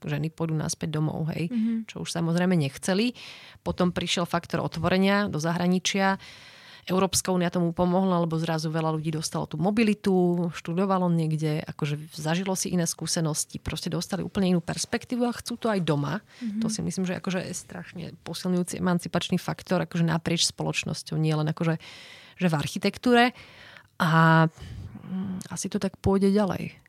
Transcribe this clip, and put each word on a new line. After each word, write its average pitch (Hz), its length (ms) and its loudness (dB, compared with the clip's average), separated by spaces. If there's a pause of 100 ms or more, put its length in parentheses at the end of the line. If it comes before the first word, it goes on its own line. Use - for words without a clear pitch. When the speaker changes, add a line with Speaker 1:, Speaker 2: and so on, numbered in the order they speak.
Speaker 1:
ženy 151 260 -4
pôjdu 165 240 -6
naspäť 156 480 -4
domov, 156 300 -2
hej, 165 180 -2
Speaker 2:
Mhm. 226 400 -2
Speaker 1:
čo - 160 -10
už - 80 -8
samozrejme 170 440 2
nechceli. 185 600 0 (480)
Potom 180 260 2
prišiel 175 380 -2
faktor 170 320 -2
otvorenia 185 640 2
do 151 140 -2
zahraničia. 180 800 2 (640)
Európska 185 480 0
únia 180 180 2
tomu 170 220 2
pomohla, 180 480 2
lebo 165 160 0
zrazu 160 340 0
veľa 160 240 0
ľudí 156 160 -2
dostalo 156 380 -4
tú - 100 -8
mobilitu, 208 560 2 (380)
študovalo 185 560 0
niekde, 156 560 2
akože 147 340 -4 (140)
zažilo 170 420 -2
si 185 160 -4
iné 175 160 0
skúsenosti, 160 720 -2
proste - 320 -6
dostali 170 320 -4
úplne 180 280 0
inú 175 120 4
perspektívu 185 640 -4
a 240 100 0
chcú - 220 -10
to - 100 -6
aj 208 160 0
doma. 147 380 0 (220)
Speaker 2:
Mhm. 220 180 -4
Speaker 1:
To 226 80 0
si 214 140 -4
myslím, 175 240 -4
že 180 100 -2
akože 185 260 -4
je - 140 -6
strašne - 480 -12 (180)
posilňujúci 180 560 -2
emancipačný 175 600 0
faktor, - 440 -2
akože 165 220 -2
naprieč 165 420 0
spoločnosťou, - 680 -4
nie 156 180 2
len 151 140 0
akože, 165 320 0 (560)
že 180 140 0
v 160 40 0
architektúre. 202 680 2 (720)
A, 160 500 6 (560)
mm, 190 460 -8
asi - 240 -8
to 208 80 -2
tak 190 180 -4
pôjde 196 320 4
ďalej. 196 460 0 (140)